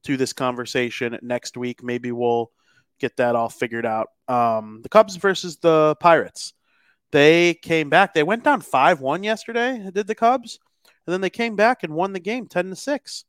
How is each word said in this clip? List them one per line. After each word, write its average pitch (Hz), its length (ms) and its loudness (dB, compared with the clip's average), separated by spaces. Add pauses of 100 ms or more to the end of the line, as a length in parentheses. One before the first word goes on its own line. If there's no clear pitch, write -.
to 143 120 -2
this 127 160 -2
conversation 123 880 -4
next 120 360 -8
week. 123 260 -8
Maybe 120 280 -6
we'll 117 400 -2 (480)
get - 180 -6
that 120 180 2
all 113 140 0
figured 117 360 -6
out. 110 240 -4 (180)
Um, 113 560 -2
the - 60 -16
Cubs 208 260 4
versus 180 420 -4
the 156 420 4
Pirates. 156 540 2 (580)
They 165 420 6
came 160 360 -2
back. 185 240 4
They 156 100 2
went 220 200 -2
down 285 160 2
five 139 400 2
one 147 240 -4
yesterday, 226 680 -4
did 202 140 -4
the 220 80 -6
Cubs. 240 440 0 (480)
And 165 60 -2
then 185 80 -2
they 185 80 -2
came 233 260 -6
back 226 280 2
and 156 100 -6
won 180 180 -2
the 190 80 -8
game 214 280 -8
ten 180 240 -4
to 180 40 -10
six. - 540 -8